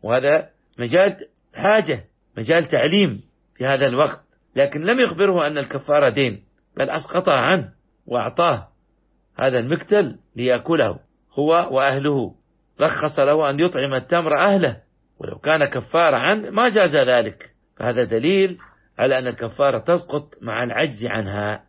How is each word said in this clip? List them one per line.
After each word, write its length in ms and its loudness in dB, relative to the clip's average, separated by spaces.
وهذا 460 0
مجال 380 2
حاجة، 500 0
مجال 300 0
تعليم 540 0
في 100 -8
هذا 220 0
الوقت، 340 0
لكن 260 0
لم 180 0
يخبره 480 2
أن 100 -4
الكفارة 520 0
دين، 320 -2
بل 120 -2
أسقطها 480 -2
عنه 320 0
وأعطاه 600 -2
هذا 200 2
المكتل 580 0
ليأكله 640 0
هو 100 0
وأهله، 640 -2
رخص 380 -2
له 300 2
أن 100 -4
يطعم 340 0
التمر 440 0
أهله 400 2
ولو 200 -12
كان 260 2
كفارة 500 0
عنه، 340 0
ما 200 2
جاز 260 2
ذلك، 540 0
فهذا 260 -2
دليل 540 0
على 200 2
أن 80 -6
الكفارة 500 -2
تسقط 520 -2
مع 220 -6
العجز 420 -4
عنها. 640 -6